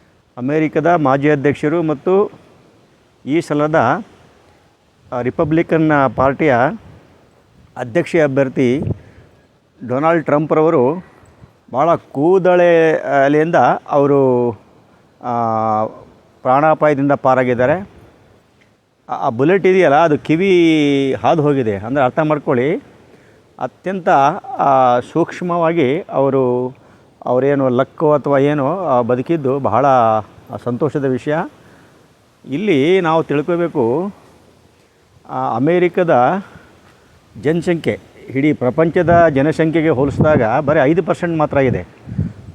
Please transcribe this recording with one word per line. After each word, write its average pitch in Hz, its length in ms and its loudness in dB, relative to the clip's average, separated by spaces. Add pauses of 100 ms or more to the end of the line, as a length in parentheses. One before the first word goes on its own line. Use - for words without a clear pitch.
(380)
ಅಮೇರಿಕದ 151 480 -2
ಮಾಜಿ 147 440 2
ಅಧ್ಯಕ್ಷರು 151 520 -2
ಮತ್ತು 160 480 0 (960)
ಈ 151 140 0
ಸಲದ, 156 640 0 (1080)
ಆ, 123 80 -6
ರಿಪಬ್ಲಿಕನ್ 156 960 0
ಪಾರ್ಟಿಯ 139 380 0 (1200)
ಅಧ್ಯಕ್ಷ 127 480 -4
ಅಭ್ಯರ್ಥಿ 135 560 0 (1080)
ಡೊನಾಲ್ಡ್ 151 360 0
ಟ್ರಂಪ್ರವರು 156 800 0 (680)
ಭಾಳ 160 220 2
ಕೂದಳೆ 170 1000 2 (280)
ಅಲೆಯಿಂದ 151 300 0 (360)
ಅವರು, 135 600 2 (680)
ಆ, 120 100 -8 (1120)
ಪ್ರಾಣಾಪಾಯದಿಂದ 143 680 2
ಪಾರಾಗಿದ್ದಾರೆ. 131 760 0 (1200)
ಆ, 139 60 -8
ಆ 151 140 -4
ಬುಲೆಟ್ 151 380 0
ಇದೆಯಲ್ಲ, 185 280 4
ಅದು 156 240 2
ಕಿವಿ 156 1040 0
ಹಾದು 147 200 2
ಹೋಗಿದೆ. 135 340 0
ಅಂದರೆ 123 280 -2
ಅರ್ಥ 127 140 -2
ಮಾಡ್ಕೊಳ್ಳಿ, 151 580 -2 (840)
ಅತ್ಯಂತ, 175 500 -8 (500)
ಆ, 131 420 2
ಸೂಕ್ಷ್ಮವಾಗಿ 165 1000 -2
ಅವರು, 131 760 -2 (480)
ಅವರೇನು 135 440 0
ಲಕ್ಕು 131 440 -2
ಅಥವಾ 139 260 0
ಏನೋ, 147 460 -2
ಆ, 127 180 0
ಬದುಕಿದ್ದು 131 560 -2
ಬಹಳ 123 280 0 (760)
ಸಂತೋಷದ 135 400 -4
ವಿಷಯ. 135 320 -4 (1080)
ಇಲ್ಲಿ 165 560 0
ನಾವು 165 220 0
ತಿಳ್ಕೋಬೇಕು, 151 880 -2 (1160)
ಆ, 131 260 -4
ಅಮೇರಿಕದ 170 840 2 (1000)
ಜನಸಂಖ್ಯೆ 156 580 -2 (340)
ಇಡೀ 143 180 0
ಪ್ರಪಂಚದ 165 760 2
ಜನಸಂಖ್ಯೆಗೆ 156 600 0
ಹೋಲಿಸಿದಾಗ 143 720 2
ಬರೀ 156 240 0
ಐದು 165 200 2
ಪರ್ಸೆಂಟ್ 165 360 -4
ಮಾತ್ರ 147 180 -2
ಇದೆ. 117 300 0 (680)